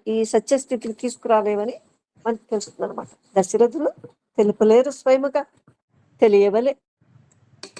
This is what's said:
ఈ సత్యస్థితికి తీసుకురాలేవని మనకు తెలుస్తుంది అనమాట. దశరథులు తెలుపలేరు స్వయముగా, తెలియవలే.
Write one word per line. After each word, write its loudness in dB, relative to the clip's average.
ఈ -2
సత్యస్థితికి -4
తీసుకురాలేవని -4
మనకు -8
తెలుస్తుంది -8
అనమాట. -14
దశరథులు 2
తెలుపలేరు 2
స్వయముగా, -2
తెలియవలే. 2